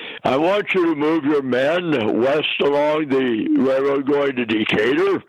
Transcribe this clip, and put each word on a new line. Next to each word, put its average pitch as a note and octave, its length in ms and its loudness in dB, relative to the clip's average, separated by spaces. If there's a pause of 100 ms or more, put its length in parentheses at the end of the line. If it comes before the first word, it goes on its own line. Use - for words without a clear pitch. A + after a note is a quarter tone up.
(240)
"I B2+ 140 0
want F#3 360 0
you F#3 120 2
to E3 100 2
move D3+ 300 0
your D3 160 2
men C3 800 0
west C3 400 0
along D3 480 0
the B2+ 380 0 (100)
railroad C3+ 500 0
going C#3+ 280 0
to B2 100 -2
Decatur, A2+ 840 0